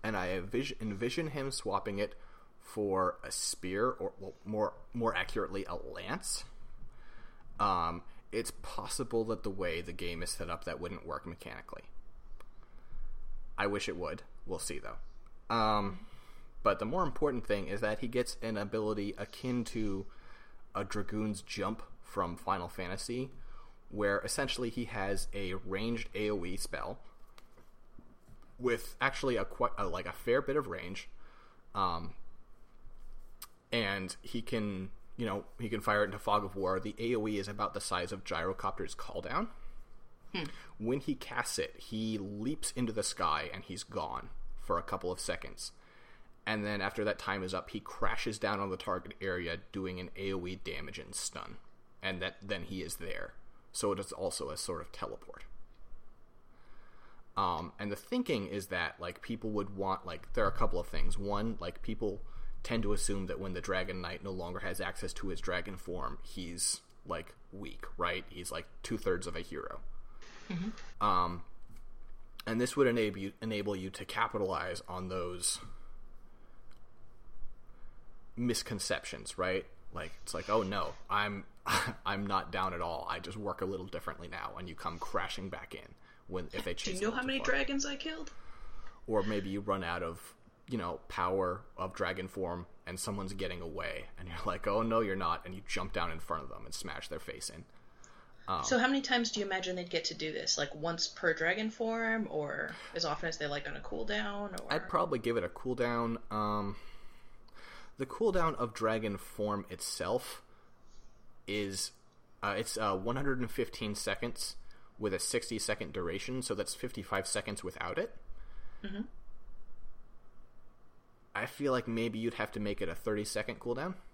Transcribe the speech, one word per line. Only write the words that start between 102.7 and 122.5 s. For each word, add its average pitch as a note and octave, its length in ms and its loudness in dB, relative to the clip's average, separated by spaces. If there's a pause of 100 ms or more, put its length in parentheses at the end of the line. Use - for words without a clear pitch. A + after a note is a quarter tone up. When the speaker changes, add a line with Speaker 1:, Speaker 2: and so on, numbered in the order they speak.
Speaker 2:
as E3+ 120 0
often D3+ 240 2
as D#3+ 80 -2
they D3 100 0
like C#3+ 200 0
on C#3+ 100 -4
a - 20 -6
cooldown, G3+ 840 0
or? - 80 -10
Speaker 1:
I'd D#3 200 2
probably E3 300 4
give A#2 180 4
it G#2 60 4
a F2 60 2
cooldown. A#2+ 680 2 (120)
Um, G#2 460 2 (1200)
the C3+ 80 0
cooldown F#3 500 6
of A#2+ 200 0
dragon A2 420 4
form G#2 520 0
itself - 720 0 (1040)
is, G2 440 0 (520)
uh, G2+ 140 4
it's, - 200 0
uh, G#2+ 160 4
one G2+ 220 2
hundred C#3 240 4
and A#2+ 100 2
fifteen G#2+ 460 0
seconds - 640 0 (420)
with G#2+ 140 2
a F2+ 60 2
sixty-second G#2+ 720 0
duration, G2 500 0
so - 100 0
that's G2+ 220 0
fifty-five G#2+ 500 0
seconds - 380 0
without F#2 340 -2
it. - 160 0 (720)
Speaker 2:
Mm-hmm. G3 180 -2 (2250)
Speaker 1:
I G#2+ 140 0
feel C#3+ 240 2
like B2 160 4
maybe A2+ 320 2
you'd A2+ 160 2
have G#2+ 160 0